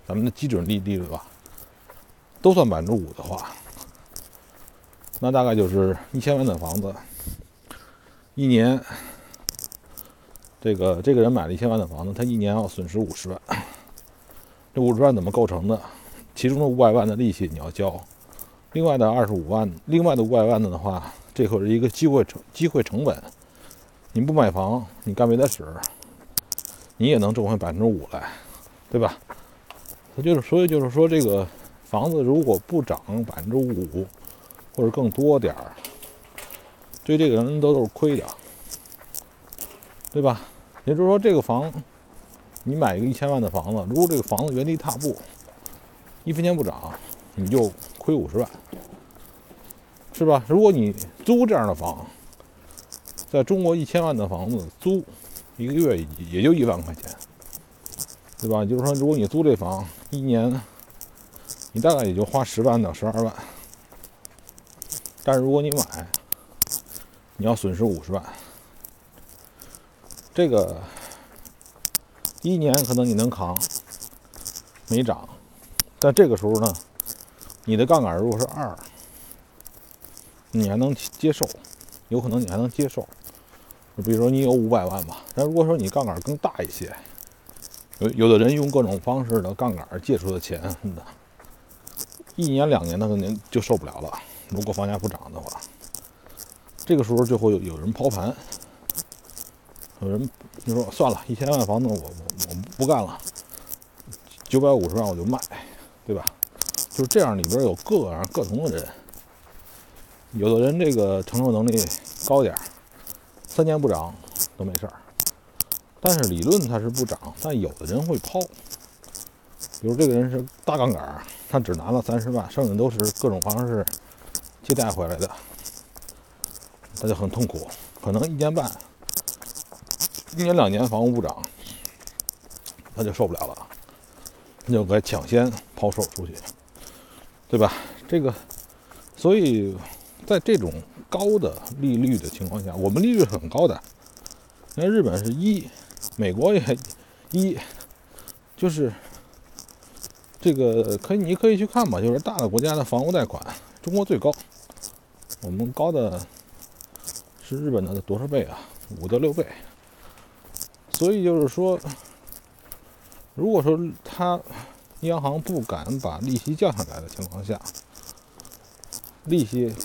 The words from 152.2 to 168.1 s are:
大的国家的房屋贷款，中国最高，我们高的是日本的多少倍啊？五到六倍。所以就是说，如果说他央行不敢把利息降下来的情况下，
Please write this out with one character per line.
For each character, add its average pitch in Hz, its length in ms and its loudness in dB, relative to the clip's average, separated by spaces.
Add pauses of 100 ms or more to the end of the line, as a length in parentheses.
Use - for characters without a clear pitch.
大 - 180 -4
的 110 100 2
国 104 120 2
家 151 160 0
的 143 80 0
房 123 200 0
屋 160 60 0
贷 170 140 2
款， - 200 -8 (380)
中 175 120 -4
国 202 100 2
最 196 140 2
高， 147 140 2 (1120)
我 95 80 -8
们 113 220 -4
高 151 180 -2
的 104 340 -2 (1200)
是 - 140 -8
日 147 140 -4
本 104 140 0
的 98 180 -4
多 104 160 -4
少 131 100 -6
倍 139 160 0
啊？ - 140 -12 (420)
五 87 80 -8
到 113 100 2
六 147 140 2
倍。 160 120 -4 (1500)
所 180 220 2
以 208 120 0
就 170 160 4
是 143 80 2
说， 180 300 -2 (1600)
如 175 160 -2
果 190 120 4
说 156 160 4 (260)
他 175 340 -2 (640)
央 165 200 -2
行 143 200 -2
不 160 220 -4
敢 95 380 -6
把 82 180 -6
利 127 180 -2
息 147 180 -4
降 175 220 2
下 101 80 -4
来 - 160 -10
的 82 80 -14
情 - 180 -12
况 90 160 -12
下， 101 160 -6 (1700)